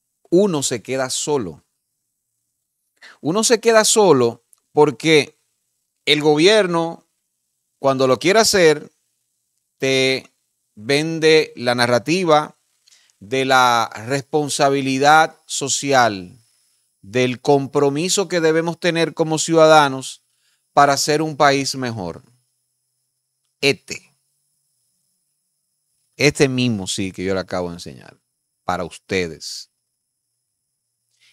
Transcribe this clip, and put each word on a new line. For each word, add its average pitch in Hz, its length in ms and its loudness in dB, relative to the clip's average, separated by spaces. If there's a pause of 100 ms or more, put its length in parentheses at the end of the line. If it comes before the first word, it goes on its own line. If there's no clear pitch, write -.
(300)
uno 170 340 0
se 123 180 -6
queda 131 280 -6
solo. 123 560 -6 (1500)
Uno 175 240 -4
se 220 160 2
queda 220 240 4
solo 143 600 2 (260)
porque 147 680 2 (680)
el 151 160 2
gobierno, 165 880 2 (680)
cuando 135 300 0
lo 127 120 2
quiere 190 200 2
hacer, 170 500 2 (880)
te 131 540 -2 (420)
vende 156 840 0
la 120 180 -2
narrativa 151 840 0 (640)
de 127 240 -6
la 127 480 2 (160)
responsabilidad 139 1400 0
social, 123 960 -2 (600)
del 123 400 -4
compromiso 143 880 -2
que 175 100 -4
debemos 160 400 -2
tener 165 340 -2
como 160 240 -4
ciudadanos 156 840 2 (480)
para 143 220 4
hacer 147 280 -2
un 156 140 -6
país 139 400 0
mejor. 113 480 -10 (1400)
Este. - 540 -6 (2000)
Este 143 320 0
mismo, 123 400 -4
sí, 95 240 -6
que 90 140 -8
yo 95 80 -2
le 95 80 -4
acabo 90 260 -8
de 85 60 -12
enseñar. 65 440 -20 (460)
Para 87 220 -6
ustedes. - 840 -10 (1600)